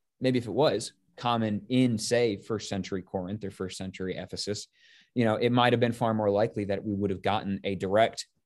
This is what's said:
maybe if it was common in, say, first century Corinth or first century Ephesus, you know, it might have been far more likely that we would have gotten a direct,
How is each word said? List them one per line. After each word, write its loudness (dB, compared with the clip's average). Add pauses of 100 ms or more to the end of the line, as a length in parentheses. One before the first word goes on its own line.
(200)
maybe 2
if -4
it -6
was 0 (240)
common 0
in, 4
say, 2
first -6
century -4
Corinth -6
or -6
first -8
century -6
Ephesus, -8 (480)
you 4
know, 4
it 0
might 4
have 4
been 2
far 0
more 2
likely 0
that -4
we -2
would -2
have -6
gotten -2
a -2
direct, 2 (200)